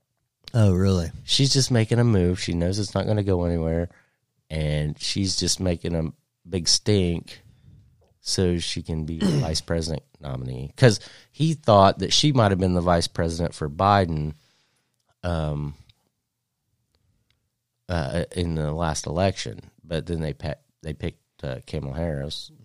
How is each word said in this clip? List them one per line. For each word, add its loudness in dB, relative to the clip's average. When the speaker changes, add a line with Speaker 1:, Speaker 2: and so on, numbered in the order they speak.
Speaker 1:
Oh, 6
really? 2
Speaker 2:
She's 2
just 2
making 2
a 4
move. 4
She -4
knows 0
it's -6
not 0
gonna 0
go 0
anywhere, -2
and -4
she's -4
just -2
making -2
a -2
big -4
stink 0
so 0
she -6
can -6
be -8
the 0
<clears throat> 2
vice -2
president -4
nominee. -10
'Cause 6
he 0
thought 6
that -2
she 2
might 4
have 2
been 2
the 2
vice 2
president -2
for -6
Biden, 2
um, -4
uh, -2
in -2
the -2
last -4
election, -2
but -6
then -4
they -4
pe-, -8
they -8
picked, -12
uh, -8
Kamala -8
Harris -6